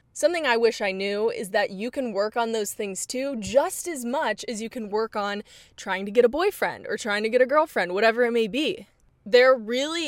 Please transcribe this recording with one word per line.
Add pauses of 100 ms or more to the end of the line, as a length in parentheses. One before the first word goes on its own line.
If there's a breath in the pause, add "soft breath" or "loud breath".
(140)
something
I
wish
I
knew
is
that
you
can
work
on
those
things
too,
just
as
much
as
you
can
work
on (340 loud breath)
trying
to
get
a
boyfriend
or
trying
to
get
a
girlfriend,
whatever
it
may
be. (380)
There
really